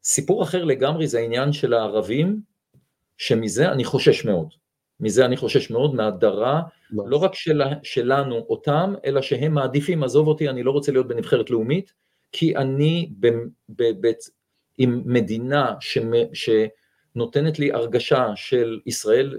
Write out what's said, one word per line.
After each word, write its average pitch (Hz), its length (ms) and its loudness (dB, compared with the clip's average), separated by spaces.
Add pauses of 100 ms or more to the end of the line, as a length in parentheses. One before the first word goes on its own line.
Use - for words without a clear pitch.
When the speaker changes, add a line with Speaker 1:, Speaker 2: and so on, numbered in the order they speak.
Speaker 1:
סיפור 180 400 6
אחר 180 200 0
לגמרי 151 440 2
זה 120 120 0
העניין 120 340 2
של 131 200 2
הערבים, 117 680 2 (760)
שמזה 113 540 0
אני 127 120 0
חושש - 420 2
מאוד. 87 220 0 (520)
מזה 110 260 4
אני 123 120 0
חושש 107 340 -2
מאוד, 131 240 0
מההדרה, 107 680 0 (300)
Speaker 2:
מה? 104 160 -4
Speaker 1:
לא 131 100 0
רק 185 180 0
של-, 151 260 0 (220)
שלנו 127 680 -2
אותם, 151 440 0 (120)
אלא 139 160 0
שהם 143 320 -2
מעדיפים, 143 500 -2
"עזוב 139 240 2
אותי, 151 220 0
אני 127 140 -6
לא 127 80 0
רוצה 143 200 -2
להיות 127 160 2
בנבחרת 117 420 -2
לאומית, 127 440 -2 (380)
כי - 240 0
אני 151 540 0 (100)
ב-, 120 80 2 (420)
ב-, 110 380 -2
ב-, 113 40 2 (640)
עם 123 280 0
מדינה 120 760 -2
שמ-, 117 540 -2
שנותנת 117 1300 -4
לי 143 120 0
הרגשה 117 640 0
של 117 500 -2
ישראל - 540 0